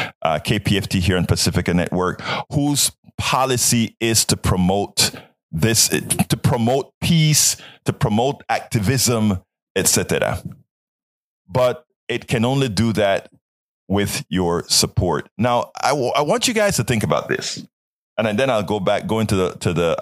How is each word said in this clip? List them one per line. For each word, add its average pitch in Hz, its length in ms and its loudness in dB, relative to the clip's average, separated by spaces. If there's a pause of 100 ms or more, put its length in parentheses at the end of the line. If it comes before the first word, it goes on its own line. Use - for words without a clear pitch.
(220)
uh, 78 180 0
K 107 200 -2
P 98 180 0
F 98 100 -4
T 98 140 0
here 92 160 2
on 87 80 0
Pacifica 87 480 0
Network, 87 480 0 (320)
whose 143 360 0 (280)
policy 131 840 0
is 113 240 2
to 101 140 0
promote 95 760 0 (400)
this, 110 380 2
to - 480 -2
promote 123 640 0
peace, 156 560 4 (260)
to - 80 0
promote 120 560 0
activism, 107 960 0 (320)
et - 120 2
cetera. 76 540 0 (1080)
But 123 360 0 (220)
it 123 220 -6
can 117 160 2
only 135 240 2
do 107 240 2
that 98 360 0 (600)
with 98 400 0
your 87 400 0
support. - 580 -2 (100)
Now, 120 340 0 (100)
I, - 80 0
w-, 135 260 0
I 143 60 2
want 202 260 0
you 247 60 -2
guys 208 240 0
to - 80 -2
think 110 180 0
about 78 240 -4
this. - 340 -6 (560)
And 107 200 -2
then 131 140 0
I'll 107 100 0
go 101 180 -4
back, 95 280 -2
go 110 120 -2
into 107 160 0
the, 92 200 0
to 90 180 -2
the, 82 280 0